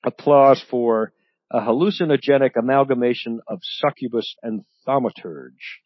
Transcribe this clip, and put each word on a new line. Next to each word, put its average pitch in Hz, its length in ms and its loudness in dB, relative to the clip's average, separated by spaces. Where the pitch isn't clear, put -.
Applause 139 640 4
for 117 440 0
a 120 100 0
hallucinogenic 139 960 0
amalgamation 123 920 0
of 104 160 -10
succubus 120 800 -6
and 110 220 -8
thaumaturge 90 1000 -6